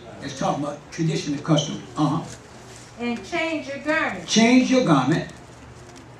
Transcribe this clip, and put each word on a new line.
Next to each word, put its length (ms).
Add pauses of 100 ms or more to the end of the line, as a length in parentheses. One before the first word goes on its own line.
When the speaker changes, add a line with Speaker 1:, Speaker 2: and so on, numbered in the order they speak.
(220)
Speaker 1:
It's 160
talking 280
about 260
tradition 440
and 100
custom. 360 (140)
Uh-huh. 300 (760)
Speaker 2:
And 260
change 440
your 100
garment. 480
Speaker 1:
Change 420
your 140
garment. 480 (880)